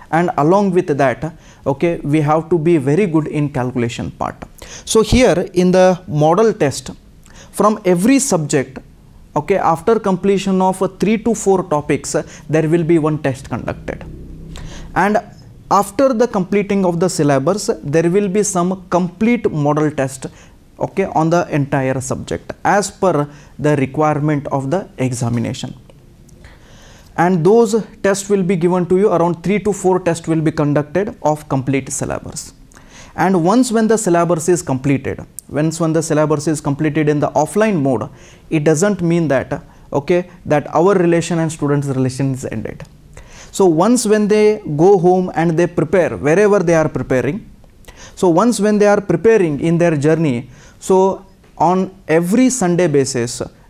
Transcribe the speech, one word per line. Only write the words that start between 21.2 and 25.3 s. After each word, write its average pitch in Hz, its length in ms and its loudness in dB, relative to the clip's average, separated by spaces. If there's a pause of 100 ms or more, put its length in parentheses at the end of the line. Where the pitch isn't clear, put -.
the 170 200 0
entire 135 500 -2
subject - 540 -8 (100)
as 196 280 0
per 156 360 0 (320)
the 147 180 0
requirement 147 720 -2
of 135 240 -4
the 190 160 -4 (100)
examination. 117 760 -4 (1400)